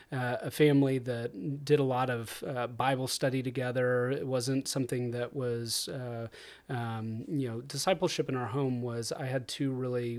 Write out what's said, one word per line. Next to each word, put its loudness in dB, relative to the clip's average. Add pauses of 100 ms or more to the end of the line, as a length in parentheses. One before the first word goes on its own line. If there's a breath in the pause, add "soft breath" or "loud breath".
(120)
uh, 0
a -4
family 6
that -4
did 6
a 4
lot 2
of, -4
uh, -2
Bible 0
study 0
together. 2
It -2
wasn't 0
something 0
that -4
was, -2
uh, -6 (400 loud breath)
um, -4
you -2
know, -4
discipleship 0
in -2
our -2
home 0
was, -4
I -4
had -2
two -2
really -2